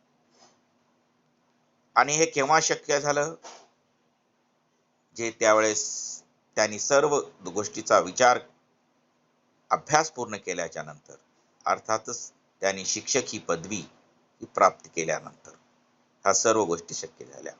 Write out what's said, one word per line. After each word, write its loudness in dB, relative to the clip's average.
आणि 4
हे 4
केव्हा 2
शक्य 0
झालं? -2
जे -4
त्यावेळेस 4
त्यांनी 0
सर्व 2
गोष्टीचा 0
विचार, 2
अभ्यास 2
पूर्ण -8
केल्याच्या -8
नंतर, -20
अर्थातच -4
त्यांनी -2
शिक्षक -4
ही -10
पदवी -6
ही -14
प्राप्त 2
केल्यानंतर -6
ह्या -4
सर्व 2
गोष्टी -4
शक्य -14
झाल्या. -18